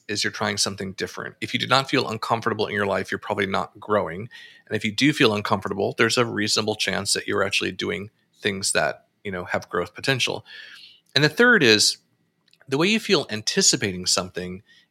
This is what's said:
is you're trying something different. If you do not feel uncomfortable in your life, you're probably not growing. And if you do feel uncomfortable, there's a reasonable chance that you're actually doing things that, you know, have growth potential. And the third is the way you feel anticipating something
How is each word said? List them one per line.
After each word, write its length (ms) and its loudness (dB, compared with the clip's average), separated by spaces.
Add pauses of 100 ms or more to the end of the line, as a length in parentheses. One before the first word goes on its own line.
is 160 -2
you're 80 -4
trying 240 -2
something 380 -4
different. 460 -10
If 120 -8
you 80 -2
do 60 -4
not 220 2
feel 200 0
uncomfortable 580 -2
in 80 -4
your 120 0
life, 240 -2
you're 80 -4
probably 280 -2
not 320 -4
growing. 500 -2 (380)
And 100 -4
if 80 -4
you 80 -2
do 200 4
feel 220 4
uncomfortable, 640 -2
there's 200 2
a 60 4
reasonable 500 0
chance 380 -2
that 160 -4
you're 160 2
actually 280 -2
doing 380 -6 (300)
things 320 -2
that, 340 -2 (180)
you 60 -8
know, 140 -6
have 240 -4
growth 260 -4
potential. 500 -2 (720)
And 80 2
the 60 8
third 340 6
is 360 6 (720)
the 100 0
way 100 4
you 120 2
feel 300 2
anticipating 760 0
something 560 -4 (280)